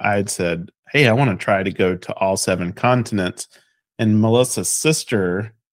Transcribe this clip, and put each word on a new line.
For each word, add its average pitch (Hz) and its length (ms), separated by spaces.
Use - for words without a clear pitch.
I 101 140
had 101 140
said, 85 400
"Hey, 143 160
I 110 60
wanna 123 240
try 98 260
to 95 80
go 92 240
to - 200
all 95 220
seven 90 360
continents." 110 720
And 110 200
Melissa's 113 500
sister, 107 840